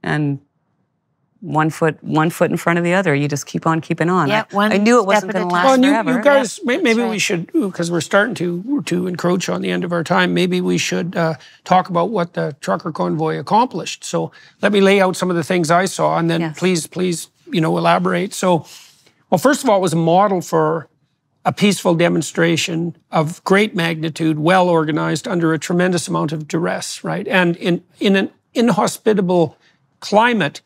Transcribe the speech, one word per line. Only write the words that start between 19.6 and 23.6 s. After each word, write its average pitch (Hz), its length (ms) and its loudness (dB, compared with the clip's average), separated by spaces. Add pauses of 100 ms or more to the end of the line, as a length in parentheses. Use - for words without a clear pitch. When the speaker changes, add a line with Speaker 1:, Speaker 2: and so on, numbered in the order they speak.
Speaker 3:
of 262 60 0
all, 208 100 6
it 185 40 2
was 185 100 0
a 165 40 0
model 180 440 2
for 160 480 -2 (560)
a 156 80 0
peaceful 190 420 2
demonstration 170 1000 0 (160)
of 160 320 -2
great 202 320 2